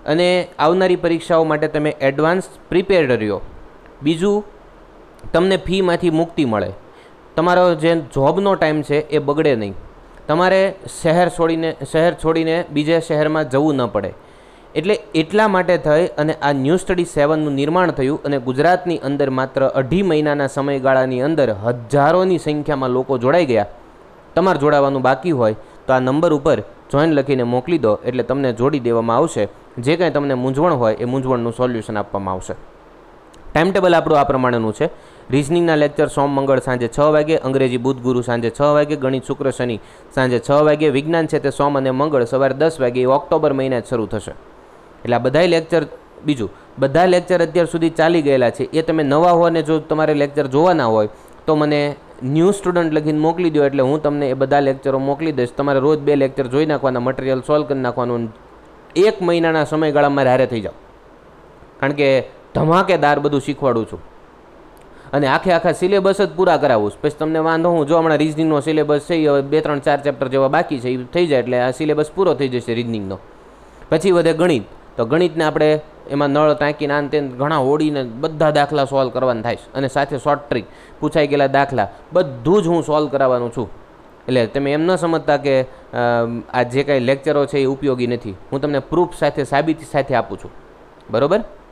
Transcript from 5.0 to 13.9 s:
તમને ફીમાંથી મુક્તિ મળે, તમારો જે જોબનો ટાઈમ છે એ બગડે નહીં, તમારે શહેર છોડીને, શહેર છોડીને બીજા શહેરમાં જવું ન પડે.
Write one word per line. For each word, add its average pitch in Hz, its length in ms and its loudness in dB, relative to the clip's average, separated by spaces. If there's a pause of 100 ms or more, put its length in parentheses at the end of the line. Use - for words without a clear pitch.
તમને 185 240 2
ફીમાંથી 175 520 0
મુક્તિ 160 360 0
મળે, 104 260 -2 (640)
તમારો 180 400 2
જે 160 200 2
જોબનો 165 600 0
ટાઈમ 151 260 0
છે 143 180 -2
એ 151 200 -2
બગડે 143 360 0
નહીં, 104 180 -6 (540)
તમારે 185 480 2 (260)
શહેર 170 280 2
છોડીને, 165 460 -2 (160)
શહેર 165 220 2
છોડીને 160 580 0
બીજા 151 280 2
શહેરમાં 156 500 -2
જવું 147 260 2
ન 127 100 0
પડે. 101 280 -4 (640)